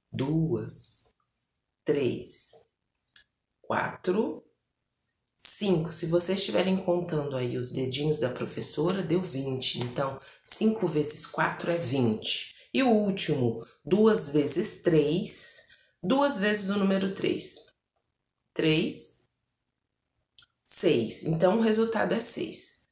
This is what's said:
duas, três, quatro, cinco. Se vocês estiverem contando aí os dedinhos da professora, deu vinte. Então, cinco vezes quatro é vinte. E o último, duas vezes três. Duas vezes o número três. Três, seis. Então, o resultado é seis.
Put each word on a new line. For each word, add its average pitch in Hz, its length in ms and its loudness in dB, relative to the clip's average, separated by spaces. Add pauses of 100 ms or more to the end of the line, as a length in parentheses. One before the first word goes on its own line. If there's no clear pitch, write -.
(120)
duas, 135 1000 -6 (720)
três, - 840 -4 (920)
quatro, 190 840 -8 (920)
cinco. 165 560 4
Se - 140 0
vocês 175 340 2
estiverem 190 360 -2
contando 160 600 -6
aí 123 200 -8
os 123 140 -6
dedinhos 131 480 -4
da 127 120 -4
professora, 160 720 -4
deu 160 180 -4
vinte. 135 580 -4
Então, 131 400 -6 (240)
cinco 214 460 4
vezes 151 380 4
quatro - 440 -4
é 170 60 -4
vinte. 120 800 -4 (180)
E 247 80 0
o 262 60 0
último, 185 760 -2 (200)
duas 214 460 4
vezes - 520 4
três. 160 760 4 (440)
Duas 269 380 -2
vezes 202 300 0
o 202 80 -6
número 190 360 -4
três. - 520 0 (840)
Três, - 720 0 (1400)
seis. - 600 4
Então, 185 340 -2
o 226 40 -4
resultado 220 520 -2
é 226 60 0
seis. - 720 2